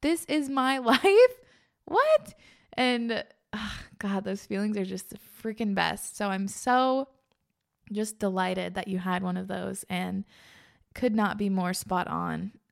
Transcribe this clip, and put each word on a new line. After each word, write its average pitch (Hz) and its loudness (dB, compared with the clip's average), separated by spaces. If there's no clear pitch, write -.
This 330 0
is 294 0
my 269 0
<laughs> - -
life? 247 2
What? 605 2
And, 233 0
ah, 214 -8
God, 196 -4
those 196 -6
feelings 208 -2
are 196 -2
just 190 -10
the - -18
freaking 220 -2
best. 170 0
So 208 -2
I'm 196 -2
so 262 2
just 214 -4
delighted 185 -2
that 190 -6
you 190 -2
had 180 -2
one 180 -2
of 185 -6
those 190 -8
and 185 -4
could 240 0
not 208 2
be 202 0
more 185 0
spot 185 -2
on. 170 -6